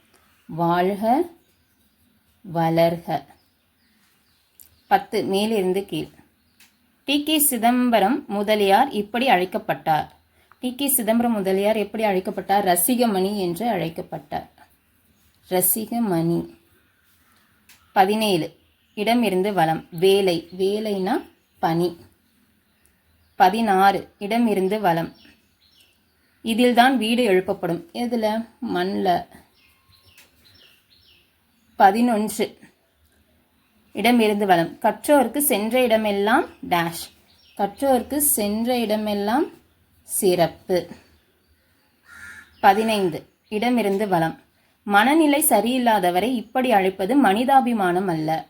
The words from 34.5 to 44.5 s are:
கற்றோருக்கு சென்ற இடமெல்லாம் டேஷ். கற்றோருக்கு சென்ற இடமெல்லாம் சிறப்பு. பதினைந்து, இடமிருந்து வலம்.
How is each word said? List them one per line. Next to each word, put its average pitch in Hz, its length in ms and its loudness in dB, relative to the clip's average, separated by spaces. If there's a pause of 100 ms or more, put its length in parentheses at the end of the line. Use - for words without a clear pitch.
கற்றோருக்கு 262 600 0
சென்ற 247 440 0
இடமெல்லாம் 220 640 0 (220)
டேஷ். 170 420 -4 (460)
கற்றோருக்கு 254 600 -2
சென்ற 233 600 -2
இடமெல்லாம் 214 720 -2 (520)
சிறப்பு. 180 840 -2 (1700)
பதினைந்து, 202 640 2 (220)
இடமிருந்து 214 600 0
வலம். 165 360 -2 (440)